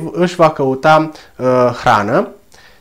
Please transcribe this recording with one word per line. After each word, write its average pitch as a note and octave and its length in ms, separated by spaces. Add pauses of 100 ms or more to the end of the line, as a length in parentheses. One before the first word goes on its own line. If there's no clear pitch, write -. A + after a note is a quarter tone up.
(120)
își F3 240
va D#3+ 140
căuta, D#3 600 (240)
uh, B2 100 (360)
hrană. A#2+ 460 (540)